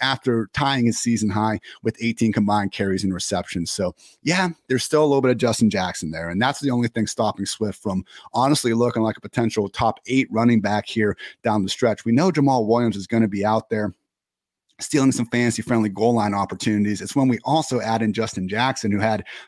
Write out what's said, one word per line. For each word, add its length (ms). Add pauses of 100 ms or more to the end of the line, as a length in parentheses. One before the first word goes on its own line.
after 500
tying 320
his 160
season 300
high 280 (240)
with 160
eighteen 320
combined 420
carries 300
and 120
receptions. 560
So, 240 (280)
yeah, 280 (180)
there's 160
still 200
a 40
little 140
bit 80
of 80
Justin 320
Jackson 400
there. 180
And 140
that's 180
the 100
only 180
thing 180
stopping 400
Swift 360
from 220 (300)
honestly 400
looking 280
like 140
a 60
potential 480
top 360
eight 240
running 300
back 260
here 300 (260)
down 200
the 80
stretch. 340
We 80
know 180
Jamal 360
Williams 300
is 100
gonna 200
be 160
out 280
there 240 (880)
stealing 300
some 140
fantasy-friendly 640
goal 240
line 180
opportunities. 680
It's 120
when 140
we 160
also 380
add 180
in 140
Justin 340
Jackson, 420
who 80
had 280 (220)